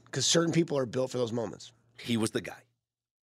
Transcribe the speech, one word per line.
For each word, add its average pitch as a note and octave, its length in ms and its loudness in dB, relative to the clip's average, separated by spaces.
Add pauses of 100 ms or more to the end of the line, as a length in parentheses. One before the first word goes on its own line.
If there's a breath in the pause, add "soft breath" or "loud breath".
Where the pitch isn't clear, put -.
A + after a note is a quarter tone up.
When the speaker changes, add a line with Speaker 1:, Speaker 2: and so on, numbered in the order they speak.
(120)
Speaker 1:
'cause C3 140 -2
certain E3 280 4
people D#3+ 240 2
are C3+ 80 0
built B2+ 260 -2
for B2+ 60 -6
those A#2+ 160 0
moments. A2+ 380 -6 (260)
Speaker 2:
He A#2+ 200 0
was A2 140 2
the A#2 100 0
guy. - 220 -14 (600)